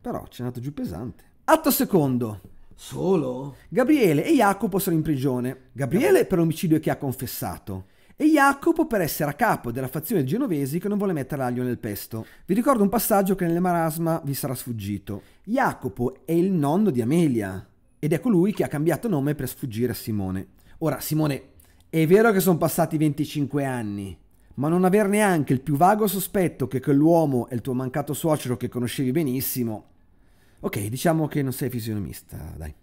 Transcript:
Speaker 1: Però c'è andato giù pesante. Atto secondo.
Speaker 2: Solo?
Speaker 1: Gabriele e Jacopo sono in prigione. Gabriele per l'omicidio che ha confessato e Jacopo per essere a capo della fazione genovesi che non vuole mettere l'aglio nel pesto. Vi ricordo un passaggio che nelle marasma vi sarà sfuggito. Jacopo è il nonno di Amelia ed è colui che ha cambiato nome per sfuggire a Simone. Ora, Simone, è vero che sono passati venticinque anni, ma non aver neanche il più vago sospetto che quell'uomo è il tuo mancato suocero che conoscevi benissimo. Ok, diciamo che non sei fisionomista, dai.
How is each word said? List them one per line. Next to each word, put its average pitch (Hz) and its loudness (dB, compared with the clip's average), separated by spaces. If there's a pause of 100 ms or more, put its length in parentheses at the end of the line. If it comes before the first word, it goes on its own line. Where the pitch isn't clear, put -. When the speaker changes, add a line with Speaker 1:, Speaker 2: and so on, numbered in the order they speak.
Speaker 1:
Però - -8
c'è - -14
andato 127 -8
giù 135 -8
pesante. 113 -10 (200)
Atto 320 4
secondo. 127 0 (340)
Speaker 2:
Solo? 139 -4 (120)
Speaker 1:
Gabriele 202 4
e 294 2
Jacopo 196 2
sono 180 0
in 156 2
prigione. 131 -2
Gabriele 226 4
per 185 0
l'omicidio 160 2
che 160 -2
ha - 0
confessato 104 -8 (280)
e 294 0
Jacopo 302 4
per 214 0
essere 147 -2
a 139 -6
capo - 0
della 127 -4
fazione 156 -2
genovesi 156 -2
che 202 -4
non 208 0
vuole 196 0
mettere 139 -4
l'aglio 123 -2
nel 123 -2
pesto. 110 -8 (220)
Vi - 0
ricordo 240 2
un 196 4
passaggio 202 2
che 185 -2
nelle 170 0
marasma 165 0
vi 139 -4
sarà 135 -6
sfuggito. 104 -8 (200)
Jacopo 143 -2
è 160 -4
il 175 2
nonno 175 2
di 120 0
Amelia 113 0 (300)
ed 151 0
è 165 0
colui 202 2
che 165 -2
ha 127 -4
cambiato 151 -2
nome 147 0
per 131 -6
sfuggire 117 -4
a - -6
Simone. 95 -4 (320)
Ora, 151 -2
Simone, 151 -2 (380)
è 160 2
vero 220 8
che 190 4
sono 170 4
passati 160 0
venticinque 143 0
anni, 101 -6 (360)
ma 139 -4
non 180 2
aver 196 4
neanche 190 2
il 127 0
più 151 -2
vago 202 4
sospetto 180 -2
che 131 -4
quell'uomo 147 4
è - -10
il 117 -4
tuo 131 -8
mancato 131 -4
suocero 139 -2
che 123 -6
conoscevi 123 -4
benissimo. 127 -4 (680)
Ok, - -6
diciamo 156 0
che 147 -4
non 131 -4
sei 127 -6
fisionomista, 107 -8
dai. 78 -12